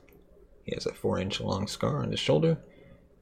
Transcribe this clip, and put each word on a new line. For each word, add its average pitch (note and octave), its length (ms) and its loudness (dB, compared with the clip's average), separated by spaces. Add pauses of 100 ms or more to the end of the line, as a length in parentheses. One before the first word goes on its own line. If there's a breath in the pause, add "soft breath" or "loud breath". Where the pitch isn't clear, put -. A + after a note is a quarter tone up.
(640)
He - 100 -4
has - 120 -4
a - 60 -2
four-inch F#2+ 480 -2
long G2 280 0
scar C3 340 0
on G#2+ 80 -2
his G#2+ 80 -2
shoulder D#3 400 4 (640 loud breath)